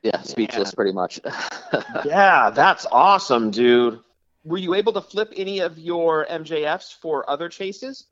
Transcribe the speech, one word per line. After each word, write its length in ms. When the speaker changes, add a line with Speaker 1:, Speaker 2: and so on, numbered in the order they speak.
Speaker 1:
yeah, 200
speechless 460
Speaker 2:
Man. 80
Speaker 1:
pretty 160
much. 320
<laughs> 60
Speaker 2:
Yeah, 460
that's 420
awesome, 580
dude. 500
Were 140
you 160
able 180
to 80
flip 360
any 240
of 180
your 480
M 180
J 200
Fs 280
for 360
other 200
chases? 640